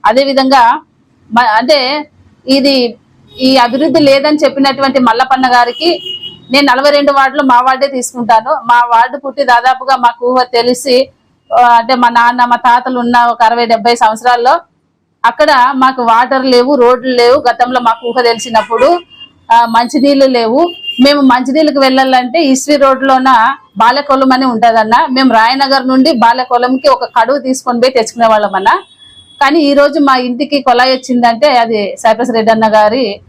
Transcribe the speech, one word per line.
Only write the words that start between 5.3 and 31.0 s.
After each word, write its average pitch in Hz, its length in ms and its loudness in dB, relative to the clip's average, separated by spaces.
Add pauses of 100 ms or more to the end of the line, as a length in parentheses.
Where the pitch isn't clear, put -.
గారికి 247 640 -2 (380)
నేను 277 160 0
నలభై 269 240 0
రెండు 285 220 0
వార్డులు 269 300 -2
మా 247 180 2
వార్డే 262 260 0
తీసుకుంటాను. 240 640 -2
మా 247 300 0 (160)
వార్డు 247 200 0
పుట్టి 269 280 -6
దాదాపుగా 254 520 0
మాకు 240 360 -2
ఊహ 254 100 0
తెలిసి, 247 680 -2 (500)
ఆ, 247 80 4
అంటే 233 280 2
మా 247 140 0
నాన్న, 240 360 0
మా 240 120 0
తాతలు 247 420 -2
ఉన్న 240 200 0
ఒక 240 240 0
అరవై 233 240 0
డెబ్బై 226 280 0
సంవత్సరాల్లో 240 640 0 (640)
అక్కడ 262 500 2
మాకు 262 280 0
వాటర్ 247 440 0
లేవు, 254 280 2
రోడ్లు 247 380 0
లేవు. 240 380 2
గతంలో 247 300 -2
మాకు 233 280 -2
ఊహ 240 140 -2
తెలిసినప్పుడు, 233 800 -2 (520)
ఆ, 233 120 4
మంచినీళ్ళు 254 600 0
లేవు. 254 460 0 (340)
మేము 294 160 2
మంచినీళ్ళకి 269 580 0
వెళ్ళాలంటే 262 640 0
ఇస్వి 285 340 0
రోడ్లోన 262 800 0 (220)
బాలెకొలం 262 560 0
అని 262 120 0
ఉంటదన్న. 226 680 0
మేము 262 220 2
రాయనగర్ 262 560 0
నుండి 262 240 2
బాలెకొలంకి 247 760 0
ఒక 262 160 0
కడువు 240 340 -2
తీసుకొని 254 420 -6
పోయి 262 120 0
తెచ్చుకునే 233 340 -2
వాళ్ళమన్నా. 214 560 0 (600)
కానీ 285 180 0
ఈ 285 140 0
రోజు 285 240 2
మా 269 180 2
ఇంటికి 254 440 -4
కొలాయి 262 320 0
వచ్చిందంటే 247 680 0